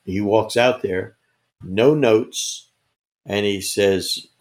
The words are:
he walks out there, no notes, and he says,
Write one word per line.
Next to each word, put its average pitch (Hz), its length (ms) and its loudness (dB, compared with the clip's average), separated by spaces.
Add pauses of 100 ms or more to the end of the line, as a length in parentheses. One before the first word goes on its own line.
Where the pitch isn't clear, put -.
he 95 160 -6
walks 107 340 0
out 123 260 2
there, 98 340 -6 (480)
no 110 300 2
notes, 120 720 0 (580)
and 104 200 -2
he 101 140 -2
says, 98 680 -2 (140)